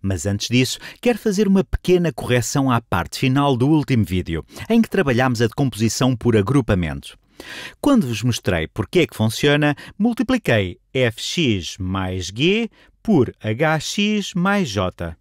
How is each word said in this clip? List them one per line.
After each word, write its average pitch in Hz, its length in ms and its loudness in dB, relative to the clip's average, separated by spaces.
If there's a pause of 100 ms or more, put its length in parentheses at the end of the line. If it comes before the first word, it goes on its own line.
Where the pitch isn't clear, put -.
Mas 98 240 -4
antes 98 240 -4
disso, 127 280 2 (220)
quero 240 180 0
fazer 208 300 0
uma 196 160 4
pequena 175 480 0
correção 127 580 0
à 117 120 2
parte - 360 -4
final 139 380 2
do 123 140 2
último 131 340 2
vídeo, 85 420 -2 (240)
em 233 120 4
que 220 80 0
trabalhámos 127 520 0
a 117 60 2
decomposição 123 720 0
por 117 180 0
agrupamento. 98 840 0 (600)
Quando 240 280 4
vos 113 160 -4
mostrei 90 440 -2
porque - 320 -2
é 147 80 2
que - 80 -14
funciona, 143 580 2 (240)
multipliquei 208 800 0 (160)
f 123 280 0
x 110 560 -2
mais 92 500 -4
g 180 420 0 (320)
por 170 400 2
h 151 380 0
x 208 540 -2
mais 190 340 0
j. 92 540 -4